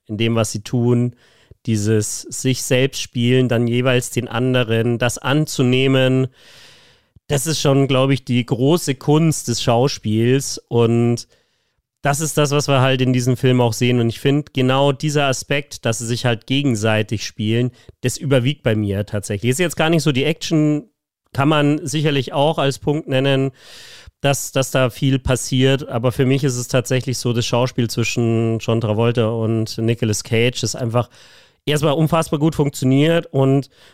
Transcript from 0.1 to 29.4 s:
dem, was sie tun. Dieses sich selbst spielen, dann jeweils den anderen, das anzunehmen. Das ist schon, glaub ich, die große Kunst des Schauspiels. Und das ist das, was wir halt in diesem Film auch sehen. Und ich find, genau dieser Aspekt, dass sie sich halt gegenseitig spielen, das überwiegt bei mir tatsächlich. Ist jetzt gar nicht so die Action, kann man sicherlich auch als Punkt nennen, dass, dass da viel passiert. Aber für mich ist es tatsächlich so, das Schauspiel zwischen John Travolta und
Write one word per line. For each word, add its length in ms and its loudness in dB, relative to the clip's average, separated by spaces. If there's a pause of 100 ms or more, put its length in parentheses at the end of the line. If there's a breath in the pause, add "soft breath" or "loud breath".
dem, 180 0
was 160 -2
sie 100 -8
tun. 540 0 (500 soft breath)
Dieses 560 -2
sich 400 -4
selbst 400 -2
spielen, 480 0
dann 160 0
jeweils 460 -2
den 160 -4
anderen, 720 0
das 180 -2
anzunehmen. 1080 2 (1000 loud breath)
Das 220 -2
ist 120 -2
schon, 280 2
glaub 240 2
ich, 120 -2
die 220 0
große 480 2
Kunst 540 2
des 160 -2
Schauspiels. 960 0 (100)
Und 580 2 (760)
das 160 0
ist 180 -4
das, 140 2
was 160 0
wir 140 2
halt 200 2
in 100 2
diesem 260 0
Film 220 2
auch 140 2
sehen. 260 2
Und 100 2
ich 100 -8
find, 340 0
genau 380 2
dieser 340 0
Aspekt, 600 -4
dass 120 0
sie 80 -8
sich 200 -2
halt 200 -2
gegenseitig 800 0
spielen, 460 -2 (300 loud breath)
das 160 -4
überwiegt 440 0
bei 140 0
mir 320 -2
tatsächlich. 420 -4
Ist 100 0
jetzt 180 -2
gar 120 2
nicht 140 2
so 80 0
die 120 0
Action, 680 0 (440)
kann 160 0
man 360 2
sicherlich 460 -2
auch 260 0
als 220 -2
Punkt 300 -4
nennen, 420 0 (720 loud breath)
dass, 320 -2
dass 180 0
da 180 2
viel 300 0
passiert. 720 0
Aber 240 -2
für 120 0
mich 200 2
ist 100 -2
es 140 -8
tatsächlich 480 -2
so, 160 -2
das 120 0
Schauspiel 440 0
zwischen 680 0
John 200 -2
Travolta 480 0
und 500 -2